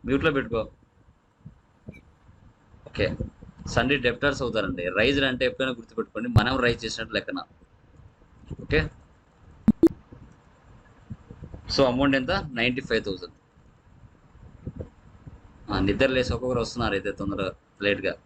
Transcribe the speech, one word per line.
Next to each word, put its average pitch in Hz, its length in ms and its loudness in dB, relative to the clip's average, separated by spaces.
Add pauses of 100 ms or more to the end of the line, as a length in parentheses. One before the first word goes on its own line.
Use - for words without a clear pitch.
మ్యూట్లో 139 340 2
పెట్టుకో. 113 240 -2 (2250)
ఓకే, - 180 0 (680)
సన్రీ 127 220 2 (100)
డెబిటర్స్ 131 380 0
అవుతారండి. 95 400 -2 (160)
రైజ్డ్ 135 300 4
అంటే 127 180 -2
ఎప్పుడైనా 131 320 -2
గుర్తుపెట్టుకోండి, 113 480 -6 (100)
మనం 120 160 4 (100)
రైజ్ 117 200 2
చేసినట్టు 110 300 -6
లెక్కన. 95 260 -4 (1200)
ఓకే, 151 180 2 (3000)
so 139 160 4
అమౌంట్ 135 300 4
ఎంత? 127 120 -2 (280)
నైంటీ 123 280 2
ఫైవ్ 110 200 0
థౌజండ్. - 280 -10 (2250)
ఆ, 98 80 -2
నిద్ర 101 380 4
లేసి 123 160 2
ఒక్కొక్కరు 123 280 0
వస్తున్నారు 113 380 0
అయితే 98 140 -2
తొందరగా, 98 400 -4 (300)
లేట్గా. 95 320 0 (120)